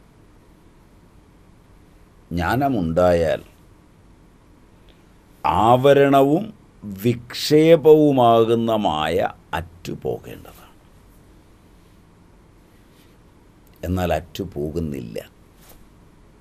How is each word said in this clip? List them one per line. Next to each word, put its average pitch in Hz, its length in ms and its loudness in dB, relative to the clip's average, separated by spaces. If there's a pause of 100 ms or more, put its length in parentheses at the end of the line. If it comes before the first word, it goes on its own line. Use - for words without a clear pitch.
(2250)
ജ്ഞാനമുണ്ടായാൽ 87 1080 -2 (2000)
ആവരണവും 139 1080 2 (300)
വിക്ഷേപവുമാകുന്ന 120 1900 2
മായ 87 540 -2 (240)
അറ്റുപോകേണ്ടതാണ്. - 1040 -12 (3250)
എന്നാൽ 90 280 -4
അറ്റുപോകുന്നില്ല. 73 1160 -10 (1120)